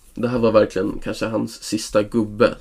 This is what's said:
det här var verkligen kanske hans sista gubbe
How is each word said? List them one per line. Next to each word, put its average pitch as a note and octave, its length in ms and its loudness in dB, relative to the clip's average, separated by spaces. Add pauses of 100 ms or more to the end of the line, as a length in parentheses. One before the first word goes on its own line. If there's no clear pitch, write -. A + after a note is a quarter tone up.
(140)
det A#2 140 -4
här A#2+ 120 -2
var A2+ 120 4
verkligen G#2+ 520 2
kanske G#2+ 220 -6
hans A2+ 380 -4
sista - 400 -2
gubbe G#2+ 580 0